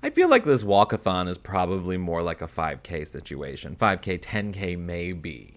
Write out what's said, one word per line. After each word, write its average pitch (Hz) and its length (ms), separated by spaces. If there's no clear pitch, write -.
I 285 60
feel 349 200
like 262 160
this 131 200
walkathon 98 640
is 90 80
probably 92 640
more 85 240
like 82 180
a 82 80
five 78 340
K 78 220
situation. 69 720
Five 98 240
K, 92 160
ten 104 360
K 92 240
maybe. 87 800